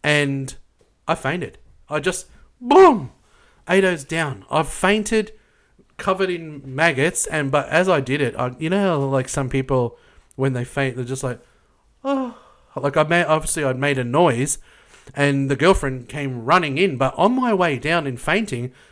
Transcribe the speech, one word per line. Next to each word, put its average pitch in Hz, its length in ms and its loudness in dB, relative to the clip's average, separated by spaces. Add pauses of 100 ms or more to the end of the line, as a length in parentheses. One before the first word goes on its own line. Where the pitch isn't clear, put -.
And 139 500 -2 (540)
I 160 60 0
fainted. 156 420 -6 (320)
I 151 120 -4
just, - 260 -4 (340)
boom! 247 520 6 (580)
Eight 190 140 4
O's 170 200 0
down. 143 460 -4
I've 156 180 0
fainted, 214 640 0 (640)
covered 190 320 -2
in 160 380 -8
maggots, 147 600 0
and, 147 240 -2
but 139 180 0
as 175 200 2
I 165 120 4
did 131 200 -2
it, 120 160 -2
I, 127 220 -4
you 160 100 -4
know 196 120 0
how, 180 260 0
like, 135 240 -2
some 135 180 -4
people, 131 480 -2 (400)
when 135 160 0
they 120 120 -4
faint, 131 320 -4
they're 127 100 -6
just 131 180 -8
like, 123 160 -6 (640)
"Oh." 269 320 -4 (380)
Like, 143 220 -2
I 151 60 4
made, 165 240 2
obviously 156 380 0
I'd 131 140 -2
made 139 200 0
a 127 40 -2
noise, 127 540 2 (580)
and 139 360 0
the 139 60 2
girlfriend 131 520 2
came 131 380 -8
running 151 320 2
in, 175 180 2
but 131 220 0
on 214 180 4
my 247 160 0
way 170 260 2
down 151 280 -2
in 123 100 -4
fainting, 139 560 -4 (200)